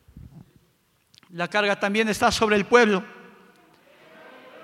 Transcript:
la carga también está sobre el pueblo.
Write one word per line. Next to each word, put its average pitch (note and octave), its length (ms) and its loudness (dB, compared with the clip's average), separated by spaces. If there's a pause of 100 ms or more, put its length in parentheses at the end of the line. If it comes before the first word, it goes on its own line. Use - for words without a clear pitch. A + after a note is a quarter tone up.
(1300)
la F3 180 -8
carga G3+ 300 -2
también G#3 300 -2
está G#3+ 240 0
sobre G#3+ 240 0
el G3+ 80 0
pueblo. G#3+ 400 2 (1600)